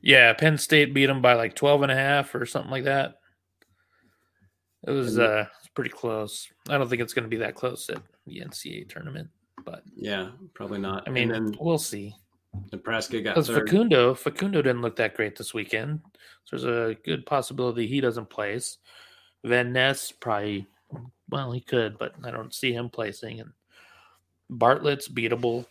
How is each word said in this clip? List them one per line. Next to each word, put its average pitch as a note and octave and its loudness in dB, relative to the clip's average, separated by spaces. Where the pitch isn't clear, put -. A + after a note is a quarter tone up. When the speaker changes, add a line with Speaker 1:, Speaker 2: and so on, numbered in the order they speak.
Speaker 1:
Yeah, B2+ 10
Penn D#3 4
State D3 4
beat C#3 4
'em C3+ 0
by, B2 8
like, A#2 2
twelve C#3+ 4
and C#3 2
a C3 2
half C#3 0
or A#2+ -4
something B2+ -6
like C3 -6
that. C3+ -2
It - -2
was, B2 0
Speaker 2:
And A#2 6
Speaker 1:
uh, G#2+ 2
it's - -20
pretty B2 -4
close. A2 -8
I D3 2
don't C3+ 0
think A#2+ 0
it's A#2 -6
gonna A#2 -2
be A2+ -4
that A2+ -4
close - -6
at - -8
the - -14
N - -14
C - -12
A - -12
A - -16
tournament, - -14
but - -14
Speaker 2:
Yeah, F#3 -6
probably G#2 -8
not. G2 -6
Speaker 1:
I - -6
mean, B2 0
Speaker 2:
And A2 -2
then G2+ -10
Speaker 1:
we'll D#3+ 0
see. G#2 -10
Speaker 2:
Nebraska A2+ -4
got G2+ -2
Speaker 1:
'Cause D#3+ 2
Speaker 2:
third. A2+ 0
Speaker 1:
Facundo, E3 6
Facundo F3 -2
didn't B2 2
look A#2 -2
that A2 -2
great G#2 -2
this - -12
weekend. A#2 -4
So - -12
there's A#2 -2
a A2 -6
good - -4
possibility B2 -2
he C3+ -2
doesn't A#2 -2
place. G#2+ -6
Van A#2+ 2
Ness C3+ 0
probably, G#2 -4
well, C3+ -6
he B2 -6
could, A2 0
but - -8
I B2 -10
don't A#2 -10
see B2+ -2
him A#2+ -4
placing. A2+ -10
And - -18
Bartlett's C3+ 4
beatable. A#2+ -2